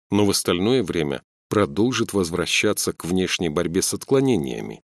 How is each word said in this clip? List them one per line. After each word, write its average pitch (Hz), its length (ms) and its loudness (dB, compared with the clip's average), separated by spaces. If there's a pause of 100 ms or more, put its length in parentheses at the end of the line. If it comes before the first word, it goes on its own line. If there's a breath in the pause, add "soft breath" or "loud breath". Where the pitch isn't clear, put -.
(100)
но 101 140 4
в 101 60 4
остальное 98 540 0
время 78 380 -2 (260)
продолжит 107 640 0
возвращаться 90 800 0
к - 120 -12
внешней 87 440 0
борьбе 85 340 0
с - 100 -2
отклонениями, 73 880 0 (140)